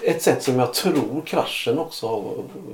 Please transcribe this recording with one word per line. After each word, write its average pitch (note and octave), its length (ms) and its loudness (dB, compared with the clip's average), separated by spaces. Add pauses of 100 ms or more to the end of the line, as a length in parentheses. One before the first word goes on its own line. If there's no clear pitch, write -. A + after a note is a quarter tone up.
ett E3 200 2
sätt - 200 4
som B2+ 160 2
jag B2 160 2
tror C#3+ 520 0
kraschen C3+ 520 0
också D#3+ 280 -4
har A2 160 -2 (520)